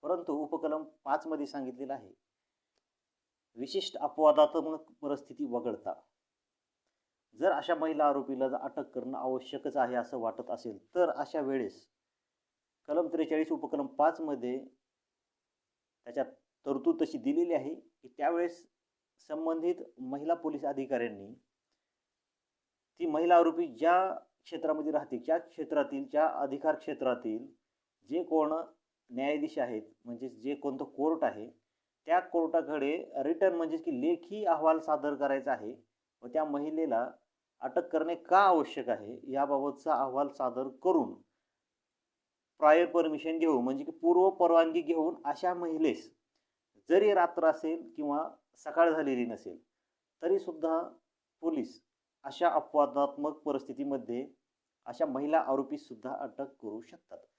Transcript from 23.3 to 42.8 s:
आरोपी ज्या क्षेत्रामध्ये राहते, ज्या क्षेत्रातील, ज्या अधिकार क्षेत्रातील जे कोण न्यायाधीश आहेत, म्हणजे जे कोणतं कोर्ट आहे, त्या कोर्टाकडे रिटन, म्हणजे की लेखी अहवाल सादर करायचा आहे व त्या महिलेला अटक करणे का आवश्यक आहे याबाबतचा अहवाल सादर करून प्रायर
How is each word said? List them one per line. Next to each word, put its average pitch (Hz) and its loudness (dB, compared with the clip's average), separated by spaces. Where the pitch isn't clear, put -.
आरोपी 170 6
ज्या 175 4
क्षेत्रामध्ये 156 -2
राहते, 147 -2
ज्या 156 2
क्षेत्रातील, 143 -2
ज्या 151 4
अधिकार 143 0
क्षेत्रातील 127 -4
जे 170 -2
कोण 156 2
न्यायाधीश 143 -2
आहेत, 120 -4
म्हणजे 120 -10
जे 120 -6
कोणतं 139 -6
कोर्ट 156 -2
आहे, 107 -4
त्या 165 4
कोर्टाकडे 160 0
रिटन, 170 2
म्हणजे 165 -2
की 165 -4
लेखी 175 -2
अहवाल 160 4
सादर 147 -2
करायचा 139 -2
आहे 113 -6
व 120 -16
त्या 156 -2
महिलेला 143 -2
अटक 131 -4
करणे 311 0
का 180 4
आवश्यक 160 4
आहे 107 -4
याबाबतचा 139 0
अहवाल 135 0
सादर 131 -4
करून 320 2
प्रायर 156 8